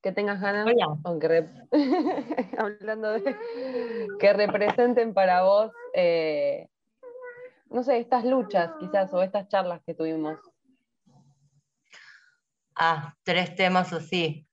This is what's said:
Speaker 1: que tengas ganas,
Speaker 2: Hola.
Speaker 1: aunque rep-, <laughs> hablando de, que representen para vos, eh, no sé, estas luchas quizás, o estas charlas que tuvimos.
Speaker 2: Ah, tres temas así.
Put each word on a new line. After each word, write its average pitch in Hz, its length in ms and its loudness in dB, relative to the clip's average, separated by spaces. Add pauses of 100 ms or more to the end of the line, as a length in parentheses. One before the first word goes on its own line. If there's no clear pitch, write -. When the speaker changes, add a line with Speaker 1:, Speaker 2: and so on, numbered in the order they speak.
Speaker 1:
que 190 100 -2
tengas 202 280 -2
ganas, 202 260 -2
Speaker 2:
Hola. 190 380 2
Speaker 1:
aunque 165 240 -2
rep-, 165 440 0
<laughs> 269 840 0
hablando 214 540 -4
de, 226 240 -2 (840)
que 202 140 6
representen 214 840 2
para 185 280 4
vos, 202 280 4 (240)
eh, 160 760 0 (1000)
no 247 160 -4
sé, 247 140 2
estas 233 260 0
luchas 202 560 0
quizás, 190 320 0
o 180 100 2
estas 196 260 -4
charlas 180 380 -2
que 170 80 -10
tuvimos. 160 440 -4 (2250)
Speaker 2:
Ah, 165 480 0
tres 175 320 0
temas 185 380 2
así. 160 600 -4